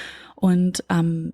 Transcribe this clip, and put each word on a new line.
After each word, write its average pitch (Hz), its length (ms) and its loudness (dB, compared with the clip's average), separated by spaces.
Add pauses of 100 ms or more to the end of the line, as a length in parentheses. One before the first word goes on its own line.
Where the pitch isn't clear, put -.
(340)
und, 180 560 2
ähm, 165 440 0